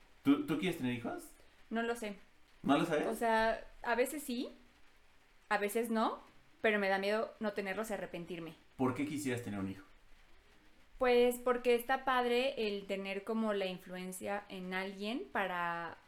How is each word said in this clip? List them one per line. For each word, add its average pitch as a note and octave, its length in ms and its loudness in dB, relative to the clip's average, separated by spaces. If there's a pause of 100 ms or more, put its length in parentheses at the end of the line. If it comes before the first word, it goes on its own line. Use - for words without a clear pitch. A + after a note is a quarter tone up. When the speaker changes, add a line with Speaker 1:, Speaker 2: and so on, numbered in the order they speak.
(240)
Speaker 1:
¿Tú, C#3+ 220 6
tú D#3 120 0
quieres F3+ 200 -2
tener B2+ 160 0
hijos? D#4 280 -6 (480)
Speaker 2:
No A3+ 140 -2
lo A#3 120 -2
sé. G#3 200 -8 (460)
Speaker 1:
¿No C#3+ 160 4
lo E3 80 2
sabes? E3+ 220 2
Speaker 2:
O A3+ 80 -2
sea, A3+ 460 2 (200)
a A#3 140 0
veces C#4 280 0
sí, B3+ 340 -4 (920)
a G#3 80 4
veces G#3+ 340 0
no, A#3+ 320 0 (380)
pero G#3+ 180 4
me G3 80 2
da G3 100 4
miedo G#3 440 0
no G#3+ 100 0
tenerlos G3 380 -4
y G#3+ 40 -4
arrepentirme. E3+ 600 -8 (220)
Speaker 1:
¿Por B2 180 2
qué C#3+ 100 -2
quisieras B2 380 -2
tener G2+ 160 -4
un F#2+ 100 -2
hijo? - 160 -10 (1120)
Speaker 2:
Pues B3 380 6
porque A#3+ 400 2
está C4 300 0
padre B3 480 2 (140)
el G3+ 200 -4
tener G3 380 -4
como A3 280 0
la G3 120 0
influencia F#3 840 -6
en F#3 260 -8
alguien G3 500 -4 (100)
para, F3 640 -2 (100)